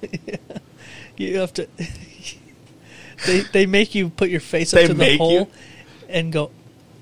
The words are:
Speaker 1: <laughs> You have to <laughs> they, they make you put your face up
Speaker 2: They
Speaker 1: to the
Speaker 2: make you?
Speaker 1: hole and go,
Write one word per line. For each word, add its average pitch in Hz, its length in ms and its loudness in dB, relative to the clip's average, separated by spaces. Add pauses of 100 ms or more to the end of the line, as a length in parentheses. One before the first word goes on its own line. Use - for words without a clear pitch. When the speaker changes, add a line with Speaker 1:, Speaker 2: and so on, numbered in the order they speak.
Speaker 1:
<laughs> - 80 -12 (1080)
You 190 220 -4
have 180 160 -4
to 170 180 -6
<laughs> - 1500 -18
they, 180 160 2
they 196 240 2
make 196 300 0
you 190 140 0
put 180 200 -2
your 170 100 -2
face 160 340 -4
up 175 60 8
Speaker 2:
They 170 80 8
Speaker 1:
to 160 60 2
the 147 60 0
Speaker 2:
make 147 140 4
you? 147 40 4
Speaker 1:
hole 170 320 2 (580)
and 165 240 -4
go, 147 200 -4 (500)